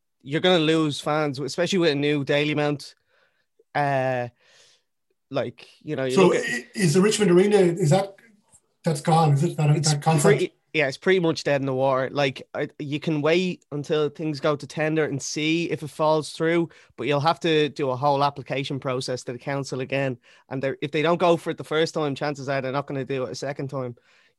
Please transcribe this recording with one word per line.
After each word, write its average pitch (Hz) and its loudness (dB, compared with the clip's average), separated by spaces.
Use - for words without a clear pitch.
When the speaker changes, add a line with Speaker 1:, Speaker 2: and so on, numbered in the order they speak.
Speaker 1:
you're 147 -4
gonna 180 4
lose 156 2
fans, 151 -2
especially 170 -2
with 170 2
a 139 2
new 147 0
Dalymount. 147 -2
Uh, 131 -2
like, 127 -6
you 151 -8
know, 131 -4
you 127 -2
Speaker 2:
So 180 6
Speaker 1:
look 165 4
at - -2
Speaker 2:
i-, - -8
is 180 2
the 185 4
Richmond 208 4
Arena, 202 6
is 175 4
that, 196 2
that's 156 -2
gone, 160 4
is 139 2
it? - -2
That, 147 4
Speaker 1:
It's 151 0
Speaker 2:
that 147 -2
concept? 156 2
Speaker 1:
pretty, 160 4
yeah, 147 2
it's 135 -6
pretty 190 2
much 165 0
dead 143 2
in 139 -4
the 135 -2
water. 131 0
Like, 139 -2
I, 143 -4
you 147 -6
can 151 -2
wait 175 0
until 147 -2
things 151 -6
go 151 0
to 139 -10
tender 156 -2
and 131 -6
see 160 -2
if 156 -6
it 147 -10
falls 156 0
through, 165 0
but 120 -6
you'll 143 2
have 151 2
to 151 2
do 135 -4
a 127 -2
whole 139 2
application 139 -4
process 131 -6
to 127 -10
the 120 -12
council 139 -6
again. 131 -4
And 131 -8
they're, 135 -4
if 147 -6
they 156 -2
don't 165 2
go 175 4
for 165 -6
it 156 -6
the 147 -12
first 156 -2
time, 147 -2
chances 139 -6
are 139 -2
they're 127 -6
not 139 -4
gonna 139 -6
do 127 -4
it 117 -8
a - -10
second 139 -8
time. 127 -8